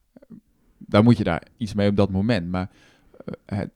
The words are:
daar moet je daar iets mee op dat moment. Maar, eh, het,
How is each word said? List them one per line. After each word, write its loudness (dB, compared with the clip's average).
daar 2
moet 6
je -6
daar -2
iets -8
mee 0
op 0
dat 2
moment. -2
Maar, -6
eh, -6
het, -6